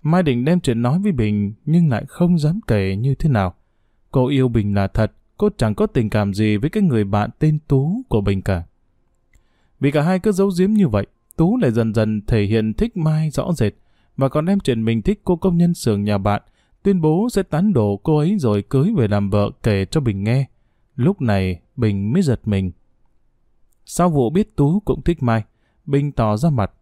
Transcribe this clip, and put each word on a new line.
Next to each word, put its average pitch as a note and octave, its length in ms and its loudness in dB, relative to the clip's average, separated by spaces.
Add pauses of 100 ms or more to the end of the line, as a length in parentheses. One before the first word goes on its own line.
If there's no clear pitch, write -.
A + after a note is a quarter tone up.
Mai E3+ 180 2
định B2 220 0
đem E3+ 160 2
chuyện A#2 220 0
nói C3 160 2
với G3+ 140 0
Bình, G#2 400 0 (120)
nhưng E3 240 2
lại A#2+ 200 -2
không F3 300 0
dám D#3 280 0
kể G2 300 0
như B2+ 180 -2
thế - 140 -2
nào. G2+ 260 0 (560)
Cô B2+ 180 0
yêu C3 200 2
Bình G#2 260 0
là G2 120 2
thật, G#2+ 260 -2 (240)
cô G#3 200 0
chẳng G#2+ 180 0
có G#3+ 120 0
tình A2+ 240 -2
cảm G2+ 240 -2
gì G#2+ 220 0
với B2+ 140 -2
cái G#3+ 120 -2
người A#2+ 220 2
bạn G#2 340 -2
tên D#3 200 2 (100)
Tú D#3 400 0
của A2+ 120 0
Bình G2 220 -2
cả. F2+ 200 -2 (1160)
Vì C#3 100 2
cả D3 120 0
hai F#3 160 0
cứ G#3+ 140 0
giấu G3 260 0
giếm F#3+ 140 2
như G3+ 160 2
vậy, G2+ 180 -2 (300)
Tú F#3 200 2
lại E3+ 140 2
dần A2+ 240 0
dần G#2+ 320 0
thể G#2+ 160 2
hiện A2 320 0
thích A#3 220 -4
Mai D#3 340 -2
rõ - 220 -4
rệt, A2 220 -2 (420)
và C3+ 120 0
còn D3+ 160 -2
đem G3 160 0
chuyện A2+ 240 -2
mình A2+ 180 0
thích G#3 220 -2
cô F3 120 0
công F3 200 0
nhân E3+ 180 2
xưởng G2+ 300 -2
nhà G#2 140 0
bạn, G2+ 240 -2 (400)
tuyên G3 180 2
bố E3 320 0
sẽ G3 100 0
tán F#3+ 300 0
đổ G#2 300 2
cô D#3 140 2
ấy F3 220 0
rồi G#2 240 0
cưới C#3+ 340 0
về A2+ 120 2
làm G2+ 220 0
vợ G#2 200 0 (120)
kể G2 220 0
cho D#3+ 160 -2
Bình G2+ 240 -2
nghe. C3 220 0 (500)
Lúc E3+ 240 0
này, F#2+ 400 0 (160)
Bình G#2 360 0
mới F#3+ 100 2
giật B2+ 220 0
mình. F#2+ 280 -2 (1120)
Sau F3 260 0
vụ C3 200 0
biết F#3+ 260 -2
Tú D3+ 240 2
cũng C#3 220 -4
thích E3+ 200 -2
Mai, A2+ 220 0 (420)
Bình C#3+ 260 0
tỏ G#2+ 240 0
ra D#3 140 0
mặt. A2+ 320 -2